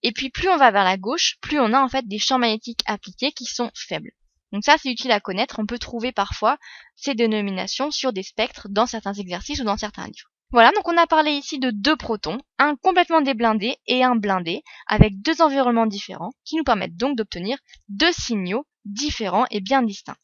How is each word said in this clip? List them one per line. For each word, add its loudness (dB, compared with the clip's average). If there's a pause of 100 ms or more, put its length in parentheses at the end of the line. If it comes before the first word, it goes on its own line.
Et 0
puis, -6
plus -4
on 4
va 8
vers 4
la 2
gauche, -4
plus -2
on 2
a, 4
en 2
fait, -4
des -6
champs 0
magnétiques -2
appliqués -6
qui -14
sont -6
faibles. -10 (420)
Donc -6
ça, 6
c'est -6
utile -4
à 4
connaître. -4
On -2
peut -6
trouver -6
parfois 0 (380)
ces -4
dénominations -2
sur -2
des -6
spectres -6
dans 2
certains -6
exercices -8
ou -4
dans 0
certains -10
livres. -18 (200)
Voilà, 8
donc 0
on 0
a 4
parlé 4
ici -6
de 0
deux 0
protons, -6 (220)
un 2
complètement 4
déblindé 0 (120)
et 2
un 4
blindé, -2 (260)
avec 6
deux 0
environnements 4
différents, -8 (140)
qui -6
nous 0
permettent 0
donc -2
d'obtenir -6 (320)
deux 2
signaux -4 (200)
différents -2
et -4
bien 2
distincts. -6